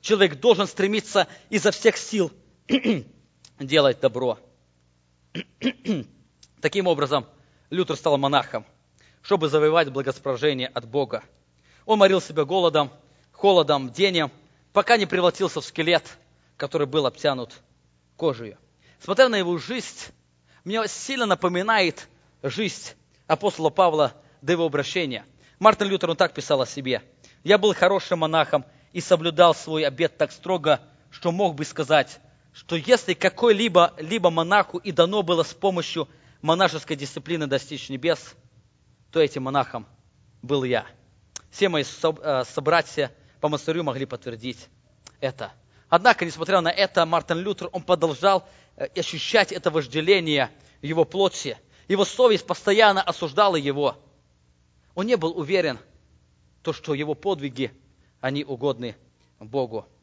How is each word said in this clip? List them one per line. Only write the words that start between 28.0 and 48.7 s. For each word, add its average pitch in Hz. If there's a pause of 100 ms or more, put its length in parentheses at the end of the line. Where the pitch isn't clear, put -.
монахом 156 (280)
и 175
соблюдал 165
свой 156
обет 139
так 151
строго, 160 (280)
что -
мог 175
бы 147
сказать, 147 (340)
что -
если 175
какой-либо, 190
либо 175
монаху 170
и 185
дано 180
было 170
с -
помощью 170 (340)
монашеской 160
дисциплины 147
достичь 135
небес, 135 (760)
то 165
этим 143
монахом 131 (560)
был 135
я". 123 (640)
Все 196
мои 156
соб-, 156
э, 139
собратья – 156 (280)
по 151
монастырю 160
могли 135
подтвердить 120 (520)
это. 123 (380)
Однако, 180
несмотря 170
на 165
это, 185
Мартин 165
Лютер, 185
он 175
продолжал, 170 (300)